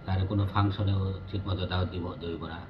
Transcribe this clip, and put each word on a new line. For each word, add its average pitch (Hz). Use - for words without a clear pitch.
তার 95
কোনো 101
ফাংশনেও 98
ঠিকমতো 95
দাওয়াত 90
দিব, 87
দিব 82
না 85